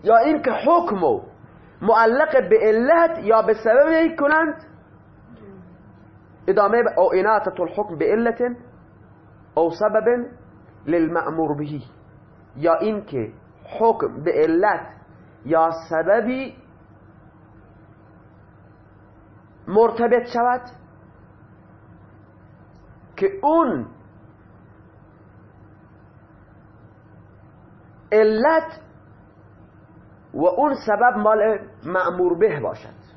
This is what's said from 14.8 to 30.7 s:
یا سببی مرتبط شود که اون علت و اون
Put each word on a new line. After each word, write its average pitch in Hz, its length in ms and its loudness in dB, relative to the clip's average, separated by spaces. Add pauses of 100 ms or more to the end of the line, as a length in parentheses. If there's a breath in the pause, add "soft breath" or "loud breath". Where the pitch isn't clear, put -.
یا 160 260 2 (200)
سببی 220 680 -2 (3000)
مرتبط 226 580 2
شود 247 340 -2 (2500)
که 196 140 -2 (120)
اون 277 440 0 (4000)
علت 220 680 2 (1500)
و 147 120 -2
اون 202 280 0